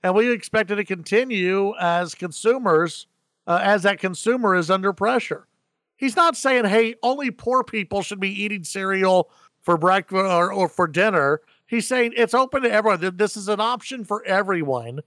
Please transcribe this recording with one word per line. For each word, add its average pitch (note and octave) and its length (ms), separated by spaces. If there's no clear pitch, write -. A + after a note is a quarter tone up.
and F#3 120
we A3+ 140
expect G#3+ 420
it G#3 40
to G#3 80
continue G3 960
as F3 360
consumers, F3 920
uh, E3+ 180
as G3+ 200
that G3+ 160
consumer G#3 560
is E3 140
under F#3+ 220
pressure. A3 560
He's C4+ 200
not E4+ 200
saying, B3+ 300
"Hey, A3+ 380
only C4 280
poor B3 320
people G3+ 380
should G3 180
be G3 240
eating G#3 200
cereal F#3+ 680
for F3 160
breakfast F#3+ 480
or, F3+ 260
or F#3+ 160
for F3+ 200
dinner." D#3 520
He's A#3 200
saying A#3+ 300
it's A#3 160
open C4 300
to A#3 80
everyone. G#3 280
Th-, F3+ 160
this G3+ 220
is G3 100
an G#3 120
option A#3 460
for G#3 200
everyone. D3+ 800